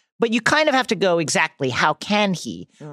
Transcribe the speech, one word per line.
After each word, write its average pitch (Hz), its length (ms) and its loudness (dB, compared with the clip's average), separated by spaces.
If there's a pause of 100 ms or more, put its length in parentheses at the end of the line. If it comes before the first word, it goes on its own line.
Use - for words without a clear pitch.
(200)
But 226 140 0
you 233 80 0
kind 311 260 2
of 277 80 2
have 254 120 0
to 226 80 0
go, 175 240 2
'Exactly, 156 500 0
how 151 240 0
can 208 400 -2
he? 170 340 -10 (260)